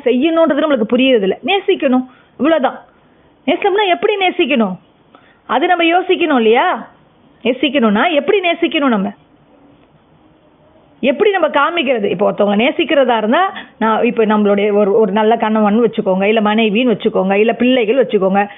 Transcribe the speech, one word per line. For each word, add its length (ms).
செய்யணும்ன்றது 640
நம்மளுக்கு 300
புரியறதில்ல. 500
நேசிக்கணும், 640
இவ்வளவுதான். 420
நேசம்னா 420
எப்படி 280
நேசிக்கணும் 580
அது 180
நம்ம 240
யோசிக்கணும் 500
இல்லையா? 260
நேசிக்கணும்னா 640
எப்படி 260
நேசிக்கணும், 540
நம்ம 200
எப்படி 280
நம்ம 220
காமிக்கிறது? 560
இப்போ 160
ஒருத்தவங்க 320
நேசிக்கிறதா 600
இருந்தா 240
நான் 260
இப்ப 200
நம்மளுடைய 480
ஒரு, 260
ஒரு 140
நல்ல 240
கணவன் 460
வச்சுக்கோங்க, 420
இல்ல 160
மனைவின்னு 540
வச்சுக்கோங்க, 420
இல்ல 160
பிள்ளைகள் 500
வச்சுக்கோங்க, 400